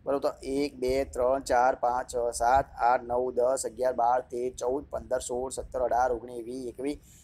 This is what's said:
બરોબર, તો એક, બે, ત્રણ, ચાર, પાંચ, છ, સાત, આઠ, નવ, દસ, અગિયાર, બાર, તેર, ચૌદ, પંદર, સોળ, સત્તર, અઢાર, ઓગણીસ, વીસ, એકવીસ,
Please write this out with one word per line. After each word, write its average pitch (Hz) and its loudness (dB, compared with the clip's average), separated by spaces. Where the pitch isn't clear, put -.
બરોબર, 139 0
તો 143 0
એક, 135 -2
બે, 131 0
ત્રણ, 131 0
ચાર, 127 4
પાંચ, 123 -2
છ, 127 -8
સાત, 127 4
આઠ, 123 4
નવ, 123 0
દસ, 123 2
અગિયાર, 120 -2
બાર, 120 2
તેર, 123 -4
ચૌદ, 127 -4
પંદર, 123 -4
સોળ, 127 -4
સત્તર, 127 -6
અઢાર, 123 2
ઓગણીસ, 120 -8
વીસ, 127 -8
એકવીસ, 143 -4